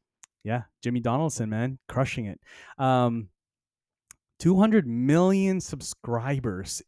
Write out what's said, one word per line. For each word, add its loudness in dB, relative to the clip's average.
Yeah, -4
Jimmy 0
Donaldson, -2
man, -4
crushing -2
it. -12
Um, 2
two 4
hundred 4
million 2
subscribers. -6